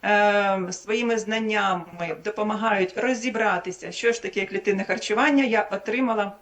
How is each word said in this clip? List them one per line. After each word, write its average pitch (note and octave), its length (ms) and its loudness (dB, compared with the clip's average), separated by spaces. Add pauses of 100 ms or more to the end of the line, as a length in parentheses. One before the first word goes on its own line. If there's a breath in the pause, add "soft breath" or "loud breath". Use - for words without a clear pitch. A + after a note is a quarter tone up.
е, G3+ 680 4
своїми A#3 460 -2
знаннями G3 1040 -2
допомагають G#3 720 0
розібратися, G#3+ 920 -2
що A#3 200 2
ж A#3 100 -4
таке G3 240 -4
клітинне G3 380 0
харчування, C4+ 600 2
я G#3+ 280 2
отримала A3 680 -2